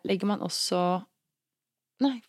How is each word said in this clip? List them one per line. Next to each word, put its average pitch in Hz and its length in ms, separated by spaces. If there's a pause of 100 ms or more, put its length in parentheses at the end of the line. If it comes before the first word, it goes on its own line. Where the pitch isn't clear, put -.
legger 196 240
man 208 120
også, 180 680 (960)
nei, 262 280